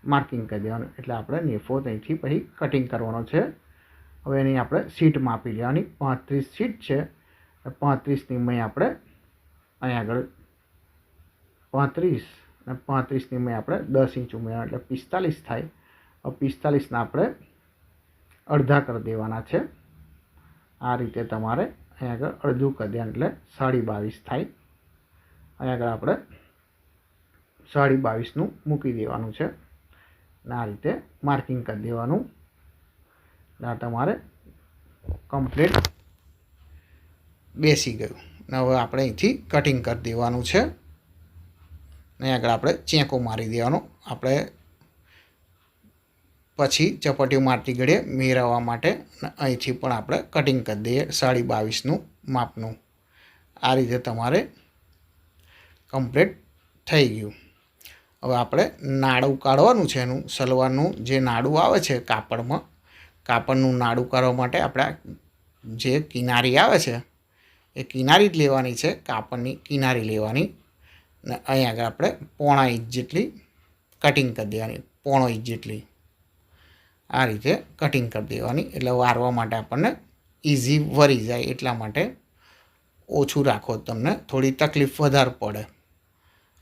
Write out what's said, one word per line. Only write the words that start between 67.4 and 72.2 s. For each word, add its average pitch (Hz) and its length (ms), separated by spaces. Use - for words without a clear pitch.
એ 135 60
કિનારી 147 460
જ 160 80
લેવાની 135 380
છે, 151 200
કાપડની 120 640
કિનારી 127 560
લેવાની. 110 360
અને 120 120
અહીં 135 200
આગળ 113 140
આપણે 117 260